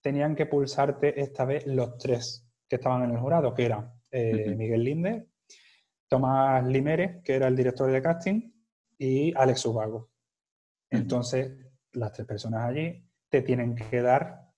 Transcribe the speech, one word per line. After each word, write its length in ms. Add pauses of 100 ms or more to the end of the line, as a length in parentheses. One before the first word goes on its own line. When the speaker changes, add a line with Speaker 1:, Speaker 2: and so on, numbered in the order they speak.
Speaker 1:
tenían 340
que 120
pulsarte 720
esta 240
vez 220
los 320
tres 500 (180)
que 100
estaban 280
en 60
el 80
jurado, 360
que 120
eran, 260 (180)
eh, 380
Speaker 2:
Ujú. 80
Speaker 1:
Miguel 280
Linde, 440 (800)
Tomás 580
Limeres, 580
que 100
era 140
el 80
director 340
de 100
casting, 520 (460)
y 380
Alex 300
Ubago. 320
Speaker 2:
Ujú. 120 (800)
Speaker 1:
Entonces, 640 (400)
las 200
tres 140
personas 440
allí 340 (240)
te 140
tienen 320
que 260
dar 460 (120)